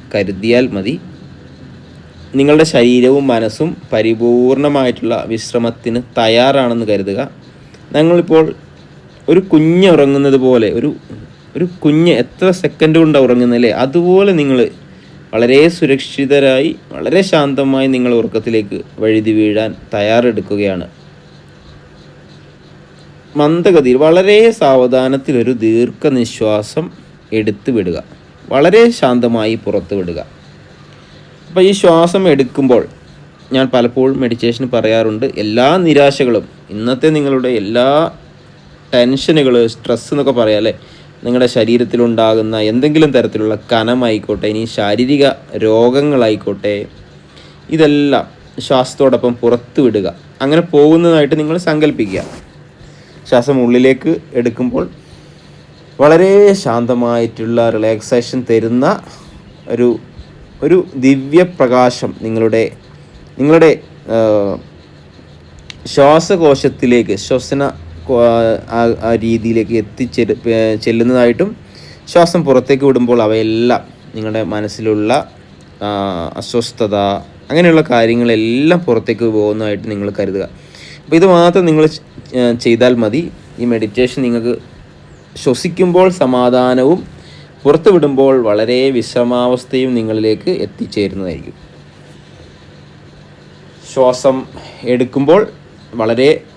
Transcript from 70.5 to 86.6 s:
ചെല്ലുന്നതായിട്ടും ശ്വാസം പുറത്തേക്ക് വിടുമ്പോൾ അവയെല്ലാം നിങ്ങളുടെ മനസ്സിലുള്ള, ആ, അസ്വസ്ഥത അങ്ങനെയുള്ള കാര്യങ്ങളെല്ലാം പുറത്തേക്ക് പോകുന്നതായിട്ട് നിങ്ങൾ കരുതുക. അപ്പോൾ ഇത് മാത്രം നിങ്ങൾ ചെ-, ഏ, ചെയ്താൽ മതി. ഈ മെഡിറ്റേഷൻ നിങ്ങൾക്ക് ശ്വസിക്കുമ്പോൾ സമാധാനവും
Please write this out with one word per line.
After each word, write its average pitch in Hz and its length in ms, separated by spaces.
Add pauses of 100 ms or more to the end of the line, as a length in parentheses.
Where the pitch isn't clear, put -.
ചെല്ലുന്നതായിട്ടും 120 800 (520)
ശ്വാസം 170 360
പുറത്തേക്ക് 135 400
വിടുമ്പോൾ 123 380
അവയെല്ലാം 110 580 (340)
നിങ്ങളുടെ 110 280
മനസ്സിലുള്ള, 107 880 (520)
ആ, 101 60 (480)
അസ്വസ്ഥത 110 580 (560)
അങ്ങനെയുള്ള 160 400
കാര്യങ്ങളെല്ലാം 120 920
പുറത്തേക്ക് 117 440
പോകുന്നതായിട്ട് 107 640
നിങ്ങൾ 101 300
കരുതുക. 95 280 (560)
അപ്പോൾ - 120
ഇത് 175 100
മാത്രം 175 380
നിങ്ങൾ 156 220
ചെ-, - 160 (320)
ഏ, 120 200
ചെയ്താൽ 120 400
മതി. 117 360 (280)
ഈ 120 60
മെഡിറ്റേഷൻ 120 580
നിങ്ങൾക്ക് 120 360 (800)
ശ്വസിക്കുമ്പോൾ 180 760
സമാധാനവും 127 920 (580)